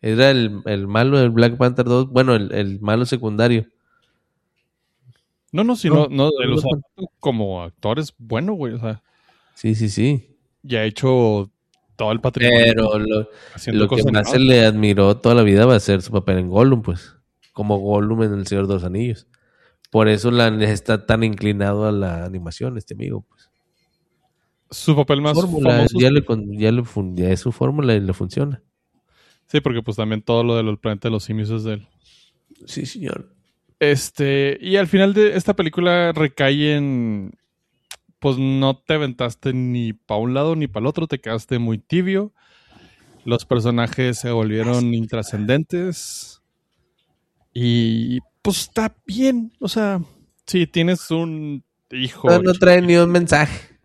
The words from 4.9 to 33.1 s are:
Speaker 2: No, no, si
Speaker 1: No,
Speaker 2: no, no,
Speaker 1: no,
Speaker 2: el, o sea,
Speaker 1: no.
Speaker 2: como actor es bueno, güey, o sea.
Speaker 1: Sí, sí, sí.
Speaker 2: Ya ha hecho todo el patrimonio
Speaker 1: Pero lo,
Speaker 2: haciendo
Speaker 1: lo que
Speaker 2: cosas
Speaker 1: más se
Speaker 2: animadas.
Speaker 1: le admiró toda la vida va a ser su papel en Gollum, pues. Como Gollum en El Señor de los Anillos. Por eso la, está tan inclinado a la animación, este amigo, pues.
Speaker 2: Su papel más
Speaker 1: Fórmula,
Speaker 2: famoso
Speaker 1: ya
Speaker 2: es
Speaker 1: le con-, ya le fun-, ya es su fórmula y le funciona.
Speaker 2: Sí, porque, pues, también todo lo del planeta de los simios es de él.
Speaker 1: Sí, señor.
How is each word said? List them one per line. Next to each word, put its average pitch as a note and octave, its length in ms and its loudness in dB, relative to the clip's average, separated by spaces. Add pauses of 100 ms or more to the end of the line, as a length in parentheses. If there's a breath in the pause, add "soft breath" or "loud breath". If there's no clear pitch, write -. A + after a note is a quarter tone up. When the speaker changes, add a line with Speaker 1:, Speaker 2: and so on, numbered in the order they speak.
Speaker 2:
No, F3+ 120 0
no, A#3+ 120 0
si F#3 120 -2
Speaker 1:
No, D3+ 200 6
Speaker 2:
no, - 0 -
no, C#3 220 0
Speaker 1:
no, - 0 - (120)
Speaker 2:
el, A#2+ 100 0
o D3+ 60 2
sea, C#3 120 -2 (260)
Speaker 1:
no. F#3+ 100 -12 (140)
Speaker 2:
como G2+ 420 -2
actor G#2 360 -4
es D#3 200 -8
bueno, A#2+ 360 -6
güey, C3 200 -8
o A#2+ 40 -8
sea. A2 240 -8 (520)
Speaker 1:
Sí, - 200 -2
sí, A2 140 -2
sí. B2 480 -2 (260)
Speaker 2:
Ya A#2+ 180 -4
ha A2 40 0
hecho A2 680 0 (460)
todo G#2+ 160 -2
el A2+ 80 -2
patrimonio A#2+ 460 4
Speaker 1:
Pero A2 320 2
lo, G#2+ 300 -2 (260 loud breath)
Speaker 2:
haciendo G#2+ 300 0
Speaker 1:
lo G2+ 40 0
que C3 80 0
Speaker 2:
cosas A2 160 2
Speaker 1:
más G#2 180 2
se - 60 2
Speaker 2:
animadas. C3 240 6
Speaker 1:
le A2+ 60 6
admiró G#2 500 4
toda A#2+ 180 4
la A#2+ 80 6
vida G#2 220 6
va B2+ 120 6
a G2+ 40 4
ser G2 220 0
su A2+ 100 -12
papel F#2+ 260 -2
en F2+ 120 -4
Gollum, A#2 320 4
pues. - 320 -8 (380)
Como G#2 260 -2
Gollum G#2 460 0
en G#2 100 -2
El G2 120 -6
Señor G2 200 -2
de G2 80 -2
los F2 100 -4
Anillos. G#2+ 420 -6 (640)
Por A2 180 4
eso G#2+ 220 2
la, A#2+ 180 4 (160)
está G#2 420 -2
tan A2+ 180 2
inclinado G#2 640 -2
a G#2+ 60 -2
la F2+ 340 -4
animación, F#2 500 -10
este G#2 180 -14
amigo, G2+ 320 -10
pues. - 240 -20 (1160)
Speaker 2:
Su - 280 0
papel C#3 260 2
más D3+ 120 0
Speaker 1:
Fórmula, D3+ 420 2
Speaker 2:
famoso A#2 220 2
Speaker 1:
ya B2+ 100 6
Speaker 2:
es C#3 40 4
Speaker 1:
le C#3+ 120 2
con-, G#2 340 -6
ya G#2+ 140 2
le A#2+ 120 0
fun-, F#2+ 320 -6
ya F2+ 140 0
es F#2 100 0
su A#2+ 120 -4
fórmula C3 420 0
y G#2 60 2
le F#2+ 120 -4
funciona. C3 500 -6 (840)
Speaker 2:
Sí, D3 120 0
porque, A#2 220 -4
pues, A2 140 -8
también G#2+ 260 -4
todo A#2 220 0
lo A#2 120 0
del A2 220 -2
planeta G#2+ 300 -6
de A2+ 40 -2
los A2 120 -4
simios G#2+ 260 -6
es A2 140 -6
de A2 100 -6
él. G#2 140 -14 (800 soft breath)
Speaker 1:
Sí, - 200 -12
señor. - 460 -14 (460)